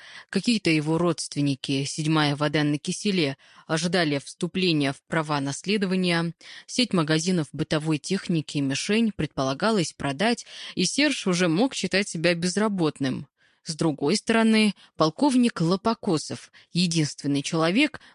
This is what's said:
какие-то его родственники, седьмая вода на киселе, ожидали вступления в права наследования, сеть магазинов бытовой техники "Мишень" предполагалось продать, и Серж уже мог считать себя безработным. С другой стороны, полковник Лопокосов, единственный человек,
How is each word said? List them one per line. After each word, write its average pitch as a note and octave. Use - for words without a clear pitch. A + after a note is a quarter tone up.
какие-то G3+
его D#3
родственники, C#3+
седьмая D3+
вода D3
на D3
киселе, F3+
ожидали D#3+
вступления E3
в -
права D3+
наследования, F3+
сеть -
магазинов D#3+
бытовой D#3
техники E3+
"Мишень" A3
предполагалось D#3
продать, F3+
и F#3
Серж C#4
уже F3+
мог G#3
считать F#3+
себя E3+
безработным. E3+
С D#3+
другой E3
стороны, A3
полковник A#3+
Лопокосов, F3+
единственный D#3
человек, F3